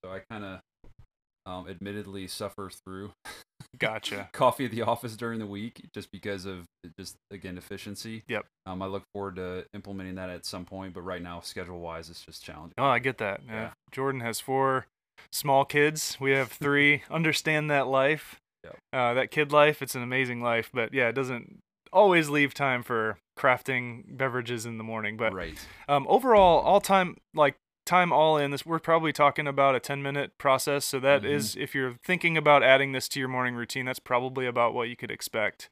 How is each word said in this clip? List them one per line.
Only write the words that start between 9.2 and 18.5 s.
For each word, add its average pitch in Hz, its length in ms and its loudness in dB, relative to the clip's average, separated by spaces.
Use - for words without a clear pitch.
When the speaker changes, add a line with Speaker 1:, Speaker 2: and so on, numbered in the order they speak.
Speaker 1:
to 92 360 -8
implementing 95 420 -12
that 92 140 -10
at 90 160 -14
some 92 200 -10
point, 95 280 -12
but 90 80 -12
right 87 200 -8
now, 87 200 -12
schedule-wise, 85 680 -12
it's - 160 -20
just - 180 -20
challenging. 80 340 -16
Speaker 2:
Oh, 127 80 -2
I 123 140 4
get 120 200 -4
that. 101 280 -4
Yeah. 113 60 -14
Speaker 1:
Yeah. 110 160 -8
Speaker 2:
Jordan 135 300 -6
has 113 180 -6
four 135 480 0
small 139 340 2
kids. 151 540 0
We 135 120 0
have 135 200 0
three. 143 540 2
Speaker 1:
<laughs> - 60 -14
Speaker 2:
Understand 156 600 0
that 139 160 2
life. 135 500 0